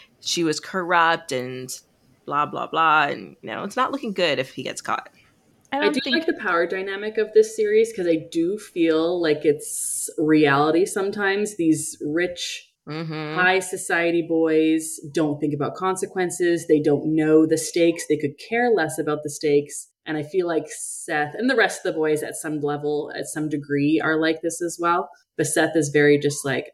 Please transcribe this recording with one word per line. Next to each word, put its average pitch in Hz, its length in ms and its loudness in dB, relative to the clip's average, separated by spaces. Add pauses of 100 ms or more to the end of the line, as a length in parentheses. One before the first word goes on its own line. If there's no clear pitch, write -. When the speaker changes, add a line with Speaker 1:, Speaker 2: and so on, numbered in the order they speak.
(200)
Speaker 1:
she - 240 -2
was 156 160 0
corrupt 170 720 0
and 127 380 -6 (560)
blah, 143 220 0
blah, 127 200 -6
blah. 156 360 4
And, 113 380 -6
you - 80 -14
know, - 140 -6
it's 202 140 -8
not 254 160 0
looking 240 200 -6
good 160 260 0
if 131 140 -6
he 131 100 -10
gets - 180 -8
caught. - 280 -6 (640)
Speaker 2:
I 269 60 -4
Speaker 3:
I 285 40 0
Speaker 2:
don't 302 120 2
Speaker 3:
do 262 100 0
Speaker 2:
think 254 120 0
Speaker 3:
like 311 100 -2
the 330 160 0
power 175 260 2
dynamic 196 500 -6
of 220 160 -2
this 214 220 4
series, 220 400 2
'cause 180 120 -2
I 165 80 4 (160)
do 170 260 -2
feel 165 640 0
like 151 240 0
it's - 720 -2
reality 156 680 4
sometimes. 208 720 -2
These 156 480 0
rich, 175 680 -4 (160)
Speaker 1:
Mm-hmm. 156 520 -6
Speaker 3:
high 185 200 4
society 170 640 -2
boys 160 760 2 (120)
don't 147 280 0
think 147 160 -2
about 143 200 -4
consequences. 180 920 -2
They 156 120 6
don't 156 360 2
know 156 320 6
the 156 100 2
stakes. 165 500 0
They 151 100 2
could 147 200 -4
care 240 320 0
less 165 300 2
about 151 240 -2
the 151 80 -6
stakes. 147 560 0 (180)
And 156 120 -4
I 151 60 -4
feel 180 220 -2
like 156 240 -2
Seth - 640 -6
and 247 160 0
the 269 60 2
rest 202 280 2
of 185 80 0
the 160 60 -4
boys 156 240 2
at - 140 -8
some 151 260 -6
level, 147 540 -2
at - 100 -8
some 151 240 -6
degree, 143 500 0
are 156 220 2
like 160 220 0
this 165 180 -4
as 170 180 -4
well. 175 300 0 (260)
But 151 120 0
Seth 160 280 0
is 147 140 2
very 147 300 6
just 143 260 -2
like, 131 280 -4